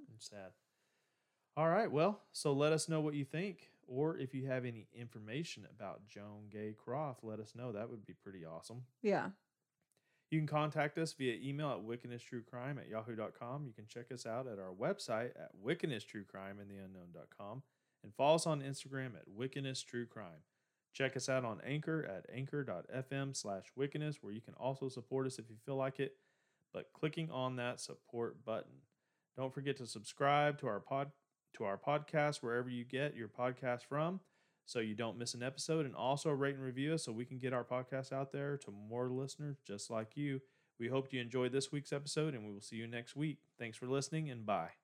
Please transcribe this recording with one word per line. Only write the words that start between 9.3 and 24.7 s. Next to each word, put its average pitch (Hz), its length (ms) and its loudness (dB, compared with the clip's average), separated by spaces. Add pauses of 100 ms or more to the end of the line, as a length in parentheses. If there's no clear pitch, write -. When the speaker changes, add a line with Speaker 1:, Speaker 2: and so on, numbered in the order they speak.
Speaker 1:
You 156 100 6
can 151 80 4
contact 151 500 2
us 160 140 2
via 127 240 2
email 139 360 -2
at 104 140 0
wickednesstruecrime 120 920 -6
at 69 80 -10
yahoo 110 300 -4
dot 107 200 -2
com. 131 280 -4
You 120 80 -8
can 107 120 -14
check 117 280 -10
us 120 120 -6
out 123 220 -2
at 107 120 -4
our 92 140 -6
website 120 640 0
at - 160 -10 (100)
wickednesstruecrime 101 1000 -4
in 101 80 -12
the 101 80 -10
unknown 92 360 -12
dot 80 140 -12 (100)
com. 107 260 -8 (380)
And 104 140 -16
follow 143 200 10
us 165 120 4
on 151 140 2
Instagram 131 560 -4
at - 100 -14
Wickedness 131 540 -2
True 120 240 -2
Crime. 90 380 -10 (500)
Check 135 220 2
us 127 140 0
out 131 160 4
on 110 200 -2
Anchor 151 400 0
at 92 200 -6 (100)
anchor 139 280 -2
dot 98 300 -2
F 131 180 -4
M 139 220 -2
slash 98 320 -2 (100)
wickedness, 147 460 0
where 104 120 -8
you 110 80 -6
can - 140 -16
also 135 340 -2